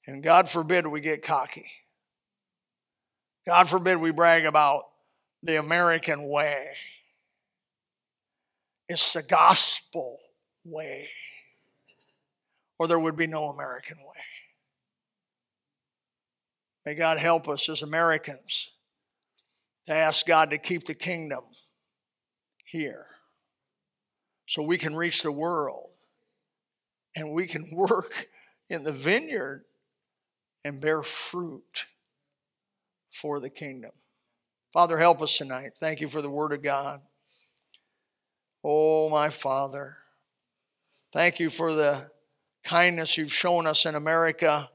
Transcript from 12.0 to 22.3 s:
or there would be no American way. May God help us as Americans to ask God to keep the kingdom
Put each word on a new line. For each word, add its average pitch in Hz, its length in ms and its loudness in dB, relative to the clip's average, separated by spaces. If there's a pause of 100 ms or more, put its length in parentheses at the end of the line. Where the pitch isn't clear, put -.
or 165 80 0
there 170 100 4
would 160 180 0
be 160 120 -2
no 156 160 -6
American 143 540 -12
way. - 260 -20 (2500)
May 151 120 -10
God 160 220 2
help 165 300 2
us 143 200 -4
as 156 140 -4
Americans 156 880 -2 (1160)
to 156 80 -4
ask 156 320 2
God 160 240 4
to 151 80 -6
keep 170 260 -8
the 156 100 -8
kingdom 156 500 -8 (1200)